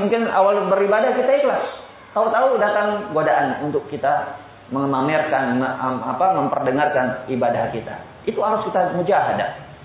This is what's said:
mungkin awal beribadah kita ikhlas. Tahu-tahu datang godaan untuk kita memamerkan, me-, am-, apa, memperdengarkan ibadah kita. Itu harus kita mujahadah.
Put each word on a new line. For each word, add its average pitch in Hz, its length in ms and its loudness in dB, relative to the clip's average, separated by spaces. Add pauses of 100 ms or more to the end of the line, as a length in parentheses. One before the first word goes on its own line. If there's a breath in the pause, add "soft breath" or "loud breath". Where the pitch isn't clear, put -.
mungkin 226 240 2
awal 196 400 2
beribadah 202 480 2
kita 262 240 2
ikhlas. 240 280 0 (520)
Tahu-tahu 226 400 2
datang 208 560 0
godaan 139 480 0
untuk 147 320 -2
kita 143 480 -2 (320)
memamerkan, 139 800 0
me-, 127 240 0
am-, 127 240 -4
apa, 185 320 0
memperdengarkan 135 960 0
ibadah 117 400 0
kita. 113 240 -8 (320)
Itu - 160 -2
harus 214 240 0
kita 180 320 0
mujahadah. 175 720 0 (140)